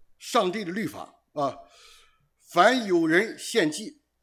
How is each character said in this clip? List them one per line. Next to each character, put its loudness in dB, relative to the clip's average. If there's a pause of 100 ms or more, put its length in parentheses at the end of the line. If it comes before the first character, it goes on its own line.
(180)
上 0
帝 -6
的 -10
律 -6
法 -14 (200)
啊。 -4 (800)
凡 2
有 2
人 2
献 0
祭、 -12 (220)